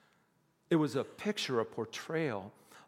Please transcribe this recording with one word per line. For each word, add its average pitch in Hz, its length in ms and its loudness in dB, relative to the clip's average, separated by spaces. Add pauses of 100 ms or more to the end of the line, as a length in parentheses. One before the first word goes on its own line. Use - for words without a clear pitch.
(720)
it 170 60 6
was 151 180 4
a 131 80 2
picture, 143 560 -2
a 110 60 4
portrayal 113 880 -4 (360)